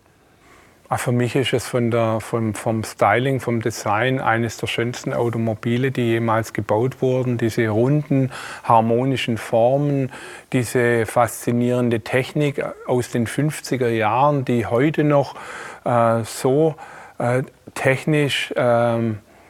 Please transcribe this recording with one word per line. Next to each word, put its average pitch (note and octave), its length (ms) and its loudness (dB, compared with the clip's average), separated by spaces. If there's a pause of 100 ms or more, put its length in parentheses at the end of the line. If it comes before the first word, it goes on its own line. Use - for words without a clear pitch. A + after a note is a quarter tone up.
(880)
Ah, B2 80 -2
für B2 160 -2
mich B2 240 2
ist C3 160 0
es B2 140 0
von A#2+ 220 0
der, A2+ 300 0
vom, A2+ 340 -2
vom A2+ 300 -2
Styling, A#2+ 560 0
vom A#2 220 -2
Design A#2 580 0
eines A2+ 380 0
der A2+ 100 -6
schönsten B2 460 -4
Automobile, A#2 800 0
die B2+ 100 -2
jemals A#2 500 0
gebaut A2+ 500 -2
wurden. B2+ 360 0
Diese A2+ 320 0
runden, C3+ 600 2 (360)
harmonischen A#2 720 2
Formen, C3+ 720 0 (400)
diese A#2+ 540 2
faszinierende A#2+ 960 0
Technik C#3 600 -2 (260)
aus B2 220 0
den A#2+ 160 0
fünfziger C#3+ 640 -2
Jahren, B2 540 2
die A#2+ 220 0
heute C#3+ 400 2
noch, C#3+ 300 2 (500)
äh, A#2 400 2
so, D3 500 0 (440)
äh, B2 240 0 (300)
technisch, C#3+ 840 0
ähm, A#2 640 2 (300)